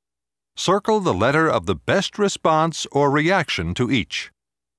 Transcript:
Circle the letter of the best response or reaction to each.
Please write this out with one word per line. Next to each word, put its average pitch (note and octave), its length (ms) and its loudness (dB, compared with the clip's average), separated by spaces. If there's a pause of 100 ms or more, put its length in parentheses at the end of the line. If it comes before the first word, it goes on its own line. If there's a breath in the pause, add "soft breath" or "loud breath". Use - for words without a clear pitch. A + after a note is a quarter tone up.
(560)
Circle G#3 460 0
the D#3+ 120 0
letter C#3 340 2
of A2+ 200 0
the F#2 80 0
best F3 420 -2
response E3 760 0
or C#3+ 200 2
reaction D3+ 640 0
to - 160 0
each. - 400 -4 (480)